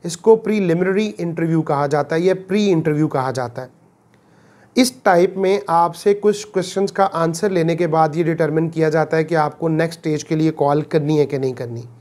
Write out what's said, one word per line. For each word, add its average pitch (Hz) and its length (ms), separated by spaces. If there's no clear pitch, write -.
इसको 214 300
प्रीलिमिनरी 196 680
इंटरव्यू 165 560
कहा 143 260
जाता 147 280
है 165 60
या 185 120
प्री 202 360
इंटरव्यू 156 380
कहा 131 240
जाता 120 300
है। 127 80
इस 247 260
टाइप 180 340
में 190 320
आपसे 170 440
कुछ 202 320
क्वेश्चंस - 460
का 196 140
आंसर 165 460
लेने 165 240
के 170 120
बाद 160 280
ये 170 80
डिटरमाइन 160 460
किया 160 200
जाता 156 280
है 160 60
कि 160 120
आपको 151 320
नेक्स्ट 160 320
स्टेज 151 240
के 165 120
लिए 156 160
कॉल 147 300
करनी 151 360
है 147 80
कि 135 140
नहीं 131 140
करनी। 120 360